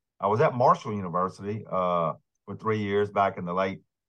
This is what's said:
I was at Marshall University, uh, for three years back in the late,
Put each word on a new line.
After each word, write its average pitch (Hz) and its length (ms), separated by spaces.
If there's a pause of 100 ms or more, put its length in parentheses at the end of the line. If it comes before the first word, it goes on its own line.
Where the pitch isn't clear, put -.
(200)
I 95 60
was 107 140
at 156 140
Marshall 127 400
University, 95 760
uh, 87 440 (300)
for - 120
three 110 220
years 101 320
back 98 280
in 92 60
the 87 100
late, 95 280 (260)